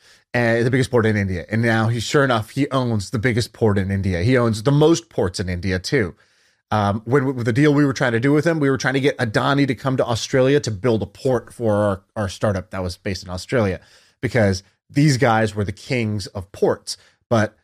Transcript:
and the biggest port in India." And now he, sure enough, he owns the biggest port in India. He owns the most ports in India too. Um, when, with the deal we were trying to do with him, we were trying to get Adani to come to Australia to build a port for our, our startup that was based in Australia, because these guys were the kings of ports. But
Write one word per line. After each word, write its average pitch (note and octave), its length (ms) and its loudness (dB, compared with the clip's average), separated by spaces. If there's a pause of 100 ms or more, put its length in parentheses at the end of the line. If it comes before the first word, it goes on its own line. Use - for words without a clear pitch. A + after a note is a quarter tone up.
(340)
and A#2+ 320 2
the B2 60 0
biggest B2+ 200 0
port A#2 140 2
in A2 100 2
India." F#2+ 340 -2
And A2+ 120 0
now A2+ 260 2
he, A#2 120 -2
sure C#3 240 2
enough, A#2 280 0
he C#3 200 -2
owns A#2+ 400 -2
the A#2+ 80 -4
biggest A2+ 340 -2
port G#2 240 0
in F#2+ 140 -2
India. F#2 320 -2
He B2+ 140 2
owns A2+ 260 0
the C#3 80 0
most D3+ 380 2
ports G2 300 -2
in F#2+ 80 -4
India F#2 320 -2
too. G2 360 -2 (540)
Um, G#2+ 360 0
when, C3+ 280 0
with A#2+ 120 -6
the A#2+ 80 0
deal C#3+ 200 4
we C#3+ 120 4
were C3+ 80 0
trying C3 180 -2
to A2+ 80 0
do C#3+ 140 2
with D3+ 120 2
him, E3 140 0
we C#3 100 2
were C3+ 80 0
trying B2+ 180 -2
to C#3 40 0
get C3+ 180 0
Adani C3 500 0
to C3+ 60 -2
come C3 240 -4
to A#2 80 0
Australia C3 540 0
to - 100 -4
build G#2+ 320 -2
a G2 40 -4
port - 480 -4
for A2 220 0
our, G2+ 260 0 (160)
our G2+ 120 -2
startup F#2+ 420 -4
that F#2+ 120 -6
was F2 140 -8
based F#2+ 260 -6
in F#2 60 -16
Australia, F#2 500 -2 (420)
because G#2 420 0 (260)
these C#3+ 280 2
guys A2 380 2
were G#2 80 -2
the G2 80 -4
kings G#2+ 560 -6
of - 240 -12
ports. - 460 -4 (320)
But G#2+ 340 0